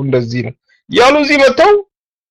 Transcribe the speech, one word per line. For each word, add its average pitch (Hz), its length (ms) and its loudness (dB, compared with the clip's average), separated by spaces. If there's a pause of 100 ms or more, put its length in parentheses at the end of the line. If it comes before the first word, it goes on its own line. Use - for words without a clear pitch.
እንደዚህ 123 420 -4
ነው 117 100 -12 (360)
ያሉ 254 300 2
እዚህ 294 200 -2
መጥተው 277 340 2 (580)